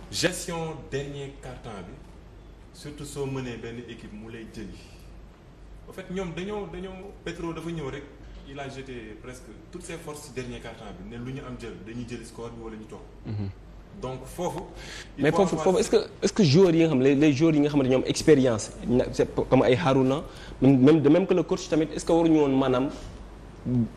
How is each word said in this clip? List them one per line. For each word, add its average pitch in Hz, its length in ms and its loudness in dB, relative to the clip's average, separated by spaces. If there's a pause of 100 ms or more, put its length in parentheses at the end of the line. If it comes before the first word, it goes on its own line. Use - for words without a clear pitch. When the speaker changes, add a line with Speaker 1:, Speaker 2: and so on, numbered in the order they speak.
(120)
Speaker 1:
gestion - 460 -2 (320)
dernier 143 440 -8 (100)
quart-temps 120 420 -14
bi, 107 80 -16 (800)
surtout 147 320 -14
soo 139 220 -8
mënee 127 340 -6
benn 117 180 -12 (100)
équipe 110 240 -16
mu 110 180 -16
lay 113 240 -14
jëli. 95 180 -12 (1120)
En - 60 -18
fait, 185 180 -14
ñoom 180 240 -6
dañoo, 196 360 -8
dañoo, 185 200 -12 (320)
Petro 170 300 -8
dafa 160 160 -10
ñëw 156 220 -6
rek, 135 120 -12 (460)
il 139 100 -12
a 135 100 -10
jeté 120 520 -12
presque 120 220 -16 (280)
toutes - 120 -14
ses 165 200 -12
forces 147 200 -12
ci 131 80 -16
dernier 120 280 -10
quart-temps 113 260 -14 (140)
bi, 104 160 -14
ne 120 80 -10
lu 131 100 -8
ñu 135 140 -10
am 127 140 -10
jël, 104 120 -10 (120)
dañuy 117 240 -10
jëli 117 160 -10
score 117 240 -12
bi 117 140 -14
wala 110 140 -12
ñu 107 80 -14
toog. 101 140 -16 (280)
Speaker 2:
Mhm. 104 220 -6 (520)
Speaker 1:
Donc 131 240 -8
foofu, 170 340 -6 (580)
il - 60 -2
Speaker 2:
Mais 147 80 4
Speaker 1:
faut 160 140 0
Speaker 2:
foofu, 180 100 0
Speaker 1:
avoir 156 100 -4
Speaker 2:
foofu, 185 140 4
est-ce 226 100 0
que, - 180 2 (160)
est-ce 196 100 0
que 226 100 4
joueurs 170 280 8
yi 160 100 4
nga 165 60 8
xam, 139 140 2
les, 139 140 6
les 151 180 6
joueurs 156 200 4
yi 147 60 4
nga 143 100 4
xamante 143 200 4
ñoom 127 160 4
expérience, 131 680 4 (160)
na, 123 240 4
c'est - 220 0 (160)
comme 131 140 8
ay 120 200 6
Haruna, 131 400 2 (380)
même, 131 180 8
même, 147 220 8
de 135 80 6
même 180 180 6
que 196 60 2
le 175 100 4
coach - 240 -4
tamit, 156 260 0
est-ce 170 120 -8
que - 60 0
waruñu 165 280 6
woon 139 160 4
maanaam, 131 340 2 (1080)